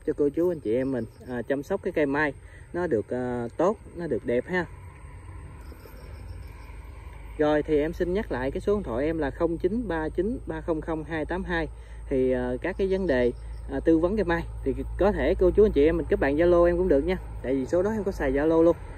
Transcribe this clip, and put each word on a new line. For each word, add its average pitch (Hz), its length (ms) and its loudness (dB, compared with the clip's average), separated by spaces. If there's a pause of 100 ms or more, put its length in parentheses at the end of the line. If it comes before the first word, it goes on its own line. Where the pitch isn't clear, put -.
cho 156 100 0
cô 147 120 2
chú 160 200 2
anh 170 120 -2
chị 107 140 0
em 131 180 0
mình, 120 120 -2 (240)
à, 123 140 -6
chăm 139 200 -2
sóc 196 200 -4
cái 190 100 -4
cây 156 140 2
mai 143 260 0 (400)
nó 175 140 -2
được, 113 240 0
à, 123 460 -4
tốt, 196 200 2 (200)
nó 170 100 -8
được 120 200 -2
đẹp 123 200 0
ha. 175 200 -2 (2750)
Rồi 151 240 4
thì 151 160 2
em 156 140 2
xin 180 220 -2
nhắc 214 180 -2
lại 127 180 -2
cái 185 100 -6
số 202 140 2
điện 208 80 0
thoại 135 240 -2
em 160 120 -2
là 143 120 -2
không 170 280 0
chín 214 300 0
ba 160 200 -2
chín 196 380 -2
ba 160 140 -6
không 156 200 -2
không 156 240 -6
hai 156 200 -4
tám 185 200 -4
hai. 165 240 -2 (400)
Thì, 131 220 2
à, 123 220 0 (100)
các 185 160 -4
cái 196 80 2
vấn 190 200 0
đề, 123 260 4 (380)
à, 139 100 -4
tư 165 180 6
vấn 175 180 2
cây 202 80 0
mai 170 200 0 (200)
thì 131 100 0 (240)
có 202 140 4
thể 156 220 2
cô 185 160 6
chú 190 140 6
anh 208 80 4
chị 143 120 6
em 165 120 6
mình 151 120 -2
kết 202 120 2
bạn 143 160 2
Zalo 175 280 6
em 175 120 4
cũng 185 120 0
được 143 160 6
nha, 180 140 0 (240)
tại 123 120 0
vì 131 120 -2
số 170 160 2
đó 202 80 2
em 214 140 -2
có 190 80 -2
xài 143 200 -2
Zalo 160 300 4
luôn. 165 140 6 (220)